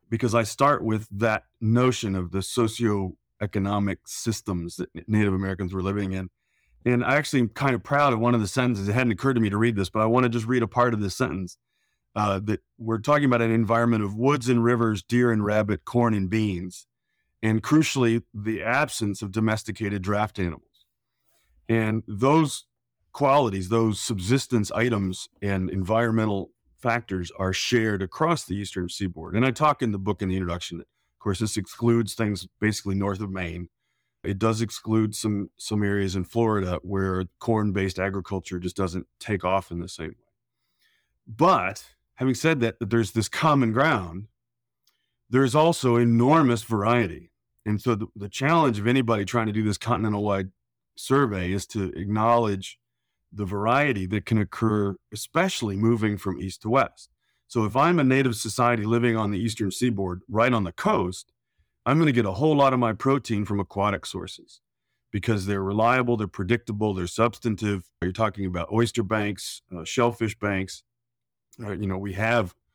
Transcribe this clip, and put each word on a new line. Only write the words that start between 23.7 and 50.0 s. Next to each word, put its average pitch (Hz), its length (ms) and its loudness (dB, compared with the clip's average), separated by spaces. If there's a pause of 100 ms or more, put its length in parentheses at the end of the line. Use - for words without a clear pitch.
those 113 300 2
subsistence 110 680 0
items 104 580 -2 (140)
and 95 260 -2
environmental 110 840 0 (260)
factors 110 580 -4
are 92 160 2
shared 110 500 2
across 160 420 -2
the 120 100 -6
Eastern 95 340 -6
Seaboard. 87 460 -8
And 113 100 4
I 131 60 4
talk 147 320 0
in 117 80 -2
the 101 80 -4
book 95 240 -4
in 98 60 -2
the 92 80 -2
introduction 87 420 -4
that, - 60 -14
of - 340 -20
course, 101 220 -4
this 107 160 -2
excludes 117 580 0
things 104 320 -4 (140)
basically 104 340 -2
north 98 260 -2
of 104 80 -8
Maine. 90 400 -8 (540)
It 98 160 -4
does 113 240 0
exclude 110 540 -2
some, 101 400 -4
some 104 260 -4
areas 101 320 -2
in 95 80 -2
Florida 101 600 0
where 95 420 -2 (160)
corn-based 101 580 0
agriculture 95 640 -6
just 90 160 -6
doesn't 90 320 -4 (100)
take 101 260 -6
off 92 280 0
in 87 80 -6
the 87 80 -10
same 80 220 -10
way. - 240 -20 (920)
But 110 580 2 (300)
having 131 200 0
said 156 260 0
that, 113 180 0
that 104 120 -4
there's 113 200 2
this 113 180 -2
common 139 440 2
ground, 107 560 0 (1000)
there's 131 280 4
also 151 400 4
enormous 120 640 4
variety. 104 680 0 (340)
And 104 140 0
so 117 160 0
the, 104 180 -4
the 101 140 -10
challenge 143 500 2
of 101 80 -2
anybody 117 380 2
trying 110 220 0
to 104 60 -2
do 107 120 0
this 104 140 0
continental-wide 104 720 -2 (440)